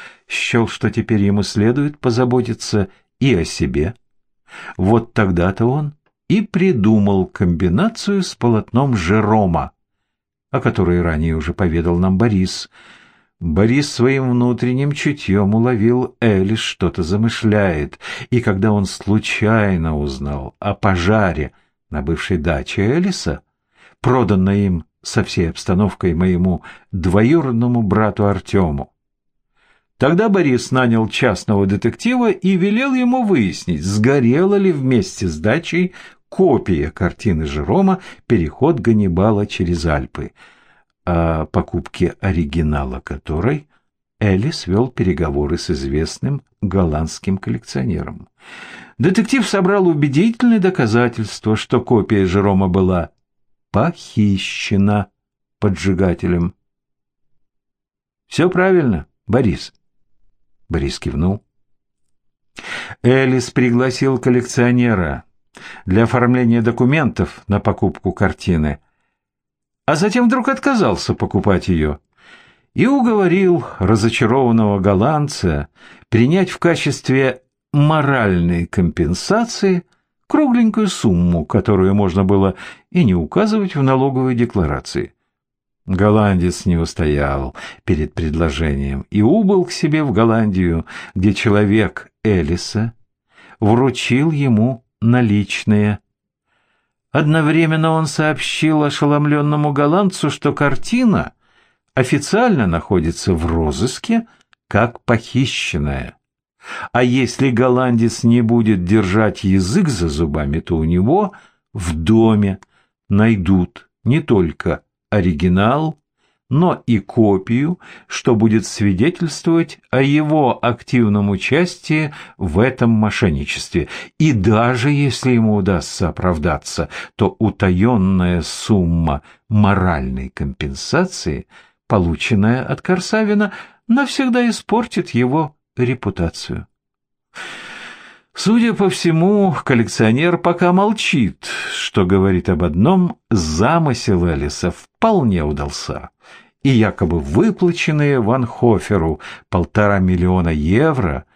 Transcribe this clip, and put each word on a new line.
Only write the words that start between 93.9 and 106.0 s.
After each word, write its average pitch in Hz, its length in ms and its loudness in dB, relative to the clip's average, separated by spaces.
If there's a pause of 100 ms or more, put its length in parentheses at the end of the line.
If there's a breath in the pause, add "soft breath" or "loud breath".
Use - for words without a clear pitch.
ему 127 540 0 (180)
наличные. 104 960 2 (1160)
Одновременно 156 800 2
он 160 160 0
сообщил 151 760 0
ошеломленному 147 920 0
голландцу, 156 580 0
что 143 220 -2
картина 185 840 0 (600)
официально 156 720 2
находится 85 680 0
в 82 120 -2
розыске 82 800 -2 (420 soft breath)
как 117 360 -2
похищенная. 76 1120 -4 (760 loud breath)